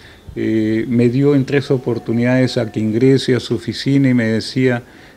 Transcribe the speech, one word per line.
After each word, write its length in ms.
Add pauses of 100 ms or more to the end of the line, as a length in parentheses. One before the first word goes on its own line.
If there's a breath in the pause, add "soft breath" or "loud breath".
(360 loud breath)
Eh, 520
me 200
dio 260
en 100
tres 260
oportunidades 880
a 120
que 100
ingrese 540
a 60
su 140
oficina 560
y 40
me 120
decía, 560 (340 loud breath)